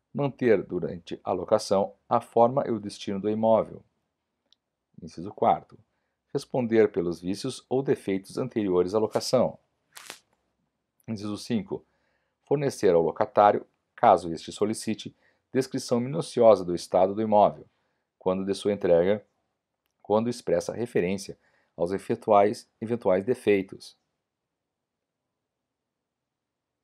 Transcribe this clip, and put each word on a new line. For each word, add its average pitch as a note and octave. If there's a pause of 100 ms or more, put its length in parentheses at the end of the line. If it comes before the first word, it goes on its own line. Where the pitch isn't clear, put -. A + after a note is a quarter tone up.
(120)
Manter B2
durante E2+
a G#2
locação G2 (140)
a A#2
forma A#2+
e A#2
o A2
destino G2+
do G#2
imóvel. A2 (1160)
Inciso E2+
quarto. - (540)
Responder A2+
pelos E2+
vícios -
ou C3
defeitos A#2
anteriores G2
à -
locação. A2 (1500)
Inciso G#2
cinco. - (560)
Fornecer C3+
ao E2
locatário, G#2 (300)
caso F2+
este D#2+
solicite, G#2+ (380)
descrição B2+
minuciosa A#2+
do F2
estado F#2+
do G#2+
imóvel, G#2 (540)
quando F#2+
de G2
sua G#2
entrega, G2 (800)
quando A2
expressa F2
referência G2+ (380)
aos F2
eventuais, G#2 (100)
eventuais G2+
defeitos G#2 (3000)